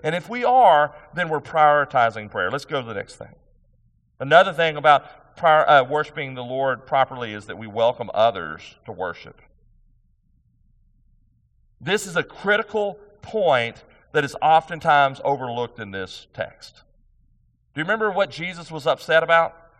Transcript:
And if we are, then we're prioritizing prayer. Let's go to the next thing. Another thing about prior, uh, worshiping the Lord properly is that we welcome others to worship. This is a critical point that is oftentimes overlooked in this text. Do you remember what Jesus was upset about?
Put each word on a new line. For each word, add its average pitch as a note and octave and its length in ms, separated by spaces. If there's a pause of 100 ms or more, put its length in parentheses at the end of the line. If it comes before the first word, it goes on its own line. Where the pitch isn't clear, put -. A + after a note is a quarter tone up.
And D#3 120
if F3 140
we A#3+ 160
are, G3 500 (200)
then E3 160
we're D3+ 100
prioritizing C3+ 920
prayer. F#2+ 200
Let's C#3 160
go B2+ 160
to A#2 40
the A2+ 60
next - 240
thing. - 180 (880)
Another E3+ 320
thing D#3 240
about - 600
prior, D#3 300
uh, C#3 160
worshiping C#3+ 520
the B2+ 100
Lord C3 420
properly B2+ 460
is G#2 140
that F#2 100
we A2 100
welcome A2+ 460
others F#2+ 720
to A2 80
worship. F2+ 480 (2500)
This F#3 260
is F3 100
a E3 60
critical G#3 760 (240)
point C3+ 600 (300)
that D3+ 100
is C#3 200
oftentimes D3+ 840
overlooked B2 560
in G#2 100
this F#2+ 440
text. - 480 (920)
Do D3 60
you D#3 40
remember G#3+ 260
what F#3+ 200
Jesus E3+ 400
was D#3 160
upset D#3+ 360
about? E3 340 (240)